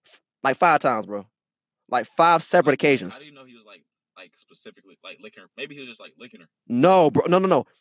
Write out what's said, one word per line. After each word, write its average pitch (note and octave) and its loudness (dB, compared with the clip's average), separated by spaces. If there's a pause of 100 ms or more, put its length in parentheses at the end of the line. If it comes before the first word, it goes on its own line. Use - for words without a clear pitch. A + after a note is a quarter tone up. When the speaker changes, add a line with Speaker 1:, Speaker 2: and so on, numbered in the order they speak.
Speaker 1:
f-, - -20 (220)
like, C3+ -2
five D#3+ 2
times, A2 -4
bro, G2+ -12 (640)
like, B2 -4 (100)
five E3+ 2
separate D#3+ 0
Speaker 2:
How C3 -2
do D3+ 0
you C#3 4
Speaker 1:
occasions. G2 -8 (140)
Speaker 2:
know C3+ -20
he B2 -20
was, A2+ -20
like, G2 -20 (320)
like, F#2 -20
specifically, F#2 -20
like, F2+ -20
licking G#2+ -20
her? F2+ -20
Maybe C#3 -14
he C#3+ -20
was C3 -18
just, A2 -20
like, F#2 -20
licking B2 -20
her. - -20 (180)
Speaker 1:
No, D#3 2
bro, C#3+ 0
no, F3+ 2
no, F#3+ 0
no. D3 0 (160)